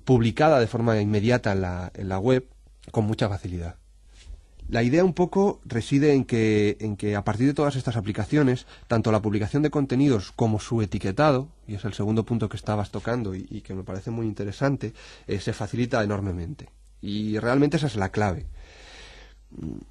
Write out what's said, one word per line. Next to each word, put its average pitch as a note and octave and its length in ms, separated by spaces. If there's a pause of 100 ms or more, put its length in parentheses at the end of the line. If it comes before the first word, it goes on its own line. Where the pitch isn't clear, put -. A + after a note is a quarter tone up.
publicada C3 560
de A2+ 80
forma A2+ 320
inmediata G#2+ 540
en F#2+ 80
la, F2+ 340
en G2 140
la F#2+ 100
web B2+ 260 (460)
con A2 140
mucha A2 240
facilidad. F2 480 (880)
La A#2 160
idea D#3 220
un F3+ 80
poco F#3+ 500
reside C#3 500
en C3 120
que, G#2+ 560
en G#2 160
que G#2 180
a G2+ 80
partir A2 240
de D3 60
todas C#3+ 240
estas B2 180
aplicaciones, A#2+ 720 (220)
tanto A2+ 240
la G#2+ 80
publicación G#2+ 420
de D3+ 60
contenidos C3+ 640
como A2 260
su A2+ 220
etiquetado, B2+ 680 (180)
y G#2+ 100
es G2 100
el G2 80
segundo G#2+ 320
punto A2+ 240
que - 80
estabas G#2 340
tocando A2 440
y, G2 140
y G#2+ 120
que - 120
me F#2+ 100
parece G2 280
muy A2+ 160
interesante, G#2+ 680 (340)
eh, G2+ 120
se - 140
facilita A2+ 500
enormemente. F#2+ 640 (340)
Y G#2+ 380
realmente C#3+ 380
esa D3 100
es G#2 80
la F#2+ 140
clave. G2+ 380 (1040)
Mm, - 260 (140)